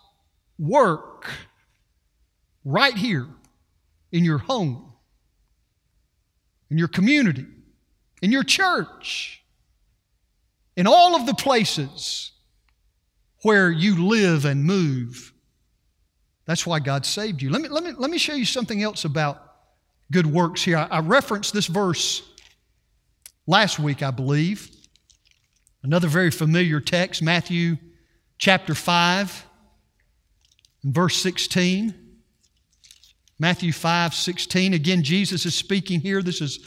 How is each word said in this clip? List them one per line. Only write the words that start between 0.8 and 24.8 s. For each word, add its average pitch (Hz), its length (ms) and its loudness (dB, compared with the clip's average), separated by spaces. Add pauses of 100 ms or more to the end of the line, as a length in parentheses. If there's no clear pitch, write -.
right 233 300 2
here 185 320 -2 (880)
in 170 120 4
your 156 140 2
home, 160 540 -4 (1800)
in 156 80 0
your 165 100 2
community, 190 580 2 (720)
in 196 120 2
your 269 120 2
church, - 1000 -4 (1300)
in 180 100 2
all 349 300 8
of 247 100 -4
the 262 80 -2
places - 960 -2 (1120)
where 196 280 6
you 170 360 2
live 185 380 4
and 139 200 2
move. 139 680 -2 (1120)
That's 170 220 -2
why 165 140 0
God 139 240 -2
saved 202 380 -6
you. 135 80 -2
Let 220 100 0
me, 311 80 -6
let 302 140 -4
me, 349 100 -8
let 262 180 -4
me 339 80 -2
show 302 160 -2
you 254 100 -2
something 214 380 -4
else 214 220 -4
about 147 380 -2 (680)
good 175 160 4
works 170 360 0
here. 170 140 2
I, 156 80 0
I 165 160 -2
referenced 208 520 0
this 208 140 -2
verse 180 560 -2 (1200)
last 190 340 2
week, 147 220 -2
I 135 100 -2
believe. 147 580 -2 (1120)